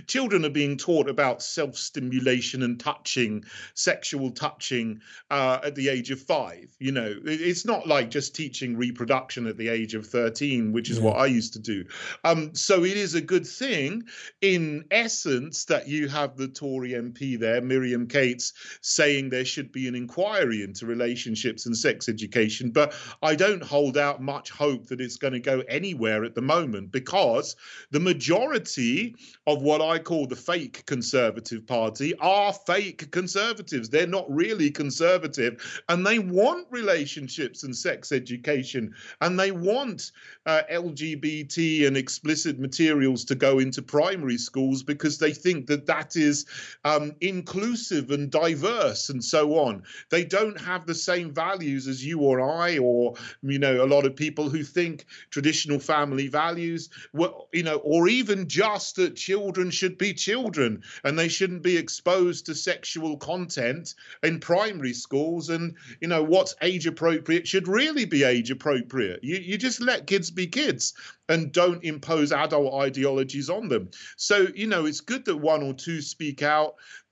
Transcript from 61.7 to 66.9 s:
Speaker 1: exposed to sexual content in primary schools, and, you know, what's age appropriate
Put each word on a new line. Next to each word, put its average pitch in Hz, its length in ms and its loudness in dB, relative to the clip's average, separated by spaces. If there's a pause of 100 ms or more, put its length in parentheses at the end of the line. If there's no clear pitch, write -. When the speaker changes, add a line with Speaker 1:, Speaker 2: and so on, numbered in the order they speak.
Speaker 1:
exposed 175 720 0
to 160 80 -8
sexual 160 600 -4
content 160 800 -4 (280)
in 165 180 2
primary 170 520 0
schools, 151 580 -2
and, 165 240 -2 (260)
you 165 80 -4
know, 165 140 4
what's 185 400 4
age 175 240 0
appropriate 165 600 2